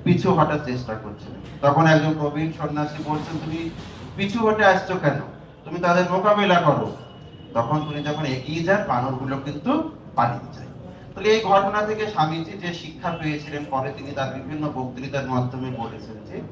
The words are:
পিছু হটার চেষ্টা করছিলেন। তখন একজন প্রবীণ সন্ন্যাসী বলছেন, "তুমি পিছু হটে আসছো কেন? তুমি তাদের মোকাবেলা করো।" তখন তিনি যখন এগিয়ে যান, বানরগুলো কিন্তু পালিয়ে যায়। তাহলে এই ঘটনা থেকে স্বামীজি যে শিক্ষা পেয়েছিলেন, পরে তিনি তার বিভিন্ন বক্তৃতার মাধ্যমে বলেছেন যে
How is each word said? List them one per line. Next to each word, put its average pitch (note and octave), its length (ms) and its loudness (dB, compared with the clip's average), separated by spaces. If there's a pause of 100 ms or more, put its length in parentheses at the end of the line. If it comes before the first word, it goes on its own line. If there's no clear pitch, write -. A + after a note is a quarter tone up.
পিছু F3 300 6
হটার D3+ 320 4
চেষ্টা B2 280 -4
করছিলেন। - 480 -10 (200)
তখন D3 260 6
একজন D#3 320 6
প্রবীণ D3 320 0
সন্ন্যাসী D3 520 -4
বলছেন, D3+ 420 -4
"তুমি E3 240 -4 (460)
পিছু G3+ 320 2
হটে G#3 180 6
আসছো F#3 300 6
কেন? - 240 2 (440)
তুমি D#3+ 160 -8
তাদের F3+ 320 4
মোকাবেলা G3 440 4
করো।" D#3 400 2 (580)
তখন D3+ 360 0
তিনি D3 140 -4
যখন D3+ 220 -2
এগিয়ে D3+ 380 -4
যান, F#3+ 240 2
বানরগুলো C3 500 -2
কিন্তু D3 540 -2 (240)
পালিয়ে - 380 0
যায়। - 140 -14 (480)
তাহলে G3 140 2
এই A3 160 6
ঘটনা G3 360 4
থেকে G#3+ 260 -2
স্বামীজি E3 440 0
যে F3 220 -6
শিক্ষা E3 380 -6
পেয়েছিলেন, D3 580 -4
পরে C3+ 280 -2
তিনি C3 140 -10
তার C3+ 220 -4
বিভিন্ন C#3+ 420 -4
বক্তৃতার C3 520 -4
মাধ্যমে B2+ 440 -2
বলেছেন A#2+ 540 -10
যে - 160 -10 (100)